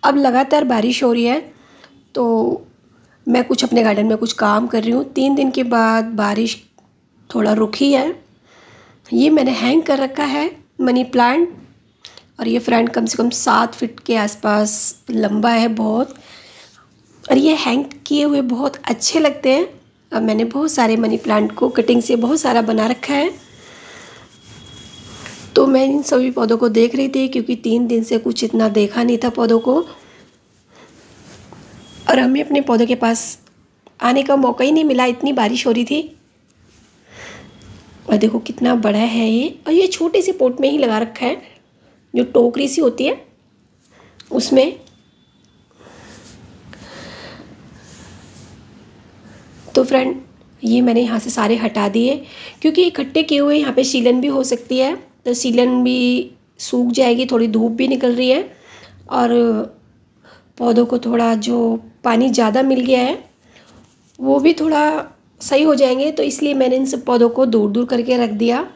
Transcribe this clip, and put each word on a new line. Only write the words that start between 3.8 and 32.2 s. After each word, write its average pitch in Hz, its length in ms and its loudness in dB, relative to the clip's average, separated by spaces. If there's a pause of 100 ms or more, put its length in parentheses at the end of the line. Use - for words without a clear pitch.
garden 208 220 2
में 220 120 0
कुछ 226 160 -4
काम 214 320 0
कर 226 160 -2
रही 226 100 -2
हूँ। 269 200 0
तीन 269 220 0
दिन 277 160 0
के 262 140 -2
बाद 226 500 0
बारिश 214 420 -2 (760)
थोड़ा 214 240 0
रुकी 220 380 0
है। 277 300 0 (840)
ये 240 220 2
मैंने 277 220 2
hang 247 300 0
कर 277 160 0
रखा 269 260 -4
है 294 200 -2 (360)
money 254 240 2
plant, 254 440 2 (920)
और - 80 -4
ये 120 100 0
friend 233 320 0
कम 226 160 -2
से - 120 -4
कम 240 120 0
सात 233 440 0
feet - 260 -8
के 233 160 -2
आसपास 208 560 -2 (380)
लंबा 214 400 0
है 233 200 2
बहुत। 220 440 -2 (1120)
और 262 140 2
ये 311 180 4
hang 269 280 -2 (220)
किए 294 180 0
हुए 285 180 0
बहुत 254 420 -4
अच्छे - 360 -2
लगते 285 320 0
हैं। 339 160 0 (440)
अब 226 100 -2
मैंने 220 240 0
बहुत 302 260 -4
सारे 226 240 2
money 226 220 0
plant 214 360 0
को - 160 0
cutting 240 320 2
से 240 140 0
बहुत 247 240 0
सारा 240 220 0
बना 220 240 0
रखा 247 280 -4
है। 302 160 0 (2250)
तो 269 100 4
मैं 262 180 2
इन 277 180 0
सभी 254 300 0
पौधों 233 260 0
को 240 120 0
देख 226 260 2
रही 269 120 -2
थी, 262 200 -2
क्योंकि 247 300 -4
तीन 233 280 -2
दिन 226 180 0
से 226 160 -2
कुछ 233 240 -4
इतना 220 260 0
देखा 208 320 0
नहीं 240 160 0
था 240 120 -2
पौधों 226 300 2
को, 254 200 0 (2250)
और 247 120 2
हमें 262 260 2